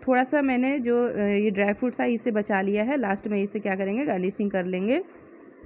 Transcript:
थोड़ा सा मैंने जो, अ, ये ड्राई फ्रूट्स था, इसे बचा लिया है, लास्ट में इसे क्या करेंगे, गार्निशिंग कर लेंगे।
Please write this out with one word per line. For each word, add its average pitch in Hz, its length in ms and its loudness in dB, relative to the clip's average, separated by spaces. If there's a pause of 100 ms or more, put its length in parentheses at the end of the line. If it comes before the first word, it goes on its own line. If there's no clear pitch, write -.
थोड़ा 254 140 4
सा 285 200 2
मैंने 262 360 2
जो, 240 300 2
अ, - 100 -4
ये 202 320 2
ड्राई 202 220 0
फ्रूट्स 240 280 -2
था, 254 40 0
इसे 240 260 0
बचा 208 300 0
लिया 202 240 0
है, 277 120 -2
लास्ट 202 320 -2
में 202 140 0
इसे 208 180 -4
क्या 202 140 -2
करेंगे, 202 300 -2
गार्निशिंग 196 460 -2
कर 185 140 -2
लेंगे। 196 380 0 (640)